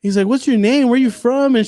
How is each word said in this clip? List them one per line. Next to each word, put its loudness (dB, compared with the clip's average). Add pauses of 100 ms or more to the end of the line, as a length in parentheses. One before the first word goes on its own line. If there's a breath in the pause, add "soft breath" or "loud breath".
he's -4
like, 0
What's -2
your 0
name? 2
Where 2
you 2
from? -2
And 0